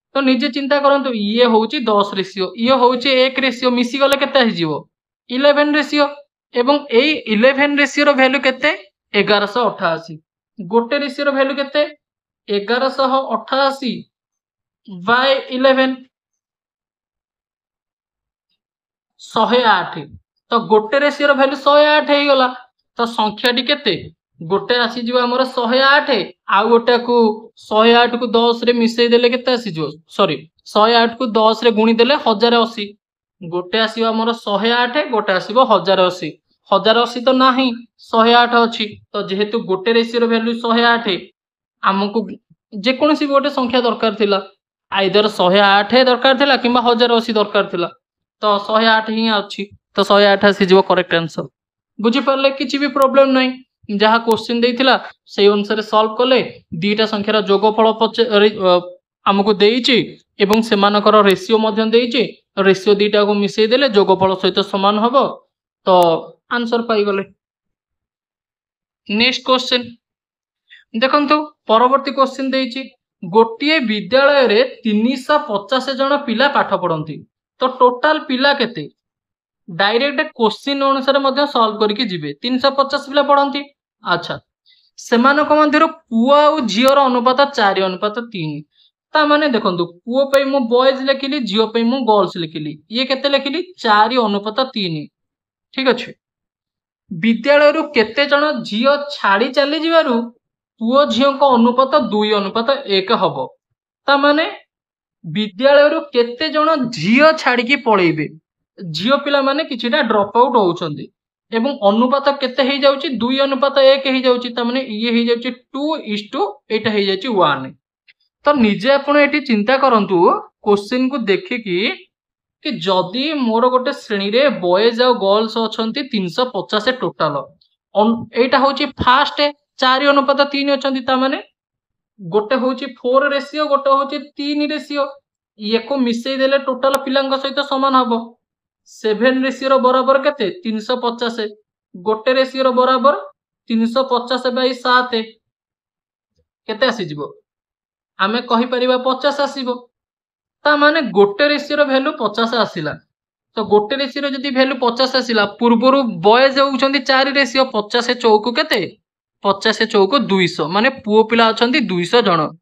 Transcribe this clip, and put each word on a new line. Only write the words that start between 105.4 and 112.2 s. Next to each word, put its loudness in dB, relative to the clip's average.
କେତେ -2
ଜଣ 0
ଝିଅ 2
ଛାଡ଼ିକି 0
ପଳେଇବେ? 0
ଝିଅ 0
ପିଲାମାନେ 0
କିଛିଟା -4
ଡ୍ରପ୍ 0
ଆଉଟ୍ 4
ହଉଛନ୍ତି -2
ଏବଂ -2
ଅନୁପାତ 2